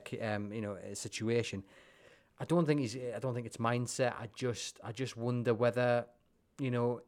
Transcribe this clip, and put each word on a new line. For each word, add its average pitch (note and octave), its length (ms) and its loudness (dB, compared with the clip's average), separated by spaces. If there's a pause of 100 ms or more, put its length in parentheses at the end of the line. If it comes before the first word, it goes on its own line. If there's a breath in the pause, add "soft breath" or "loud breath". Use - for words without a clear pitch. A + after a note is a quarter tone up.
ki-, - 160 -8
um, G#2 320 -2
you A2+ 80 -4
know, G#2 120 -4
uh, G2 220 -10
situation. A2 680 0 (800 loud breath)
I - 60 -4
don't E3+ 200 4
think D3 140 4
he's, A#2+ 160 -2
I B2 240 -6
don't B2+ 140 -2
think A#2+ 120 -4
it's - 120 -10
mindset. A#2+ 640 2
I A#2 140 -8
just, - 480 -4
I A2+ 100 -8
just A#2 240 -4
wonder A#2+ 380 2
whether, A#2+ 520 4 (520)
you C3+ 120 0
know, A#2+ 380 2